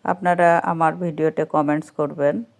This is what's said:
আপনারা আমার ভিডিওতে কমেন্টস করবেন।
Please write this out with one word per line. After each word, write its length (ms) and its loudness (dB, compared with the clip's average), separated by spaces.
আপনারা 440 2
আমার 220 0
ভিডিওতে 400 -2
কমেন্টস 360 0
করবেন। 360 0